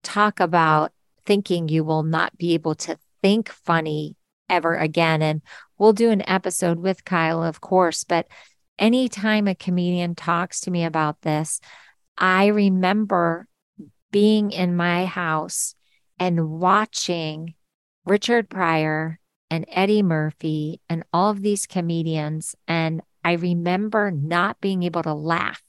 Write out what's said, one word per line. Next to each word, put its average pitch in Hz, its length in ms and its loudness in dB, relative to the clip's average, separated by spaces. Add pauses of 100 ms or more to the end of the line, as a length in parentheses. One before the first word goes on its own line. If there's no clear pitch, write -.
talk 208 340 0
about 160 540 4 (340)
thinking 190 420 0
you 160 140 2
will 156 220 0
not 160 340 -2
be 170 160 0
able 160 220 -2
to - 200 -8 (240)
think 208 280 2
funny 156 640 -4 (340)
ever 170 280 2
again. 160 460 2
And 156 200 0 (340)
we'll 214 160 6
do 226 180 2
an 202 180 2
episode 180 500 0
with 185 260 -4
Kyle, 165 380 0
of 165 180 -4
course, 180 440 0
but 170 240 -2 (500)
anytime 214 720 2
a 190 80 -2
comedian 175 580 -2
talks 170 460 -4
to - 100 -8
me 175 140 0
about 156 380 -2
this, 156 380 -2 (560)
I 185 300 4
remember 190 1000 2 (640)
being 208 400 4
in 180 240 0
my 175 280 0
house 170 720 -4 (460)
and 170 280 0
watching 165 1040 -2 (500)
Richard 208 440 0
Pryor 160 680 -2 (320)
and 165 180 -4
Eddie 202 360 2
Murphy 156 840 -2
and 165 140 -4 (100)
all 185 180 2
of 202 120 -6
these 202 240 -2
comedians. 160 880 -4 (140)
And 165 340 -2 (220)
I 170 80 2
remember 180 800 0
not 170 480 -2
being 190 240 -2
able 170 180 -2
to 160 100 -4
laugh 160 560 -4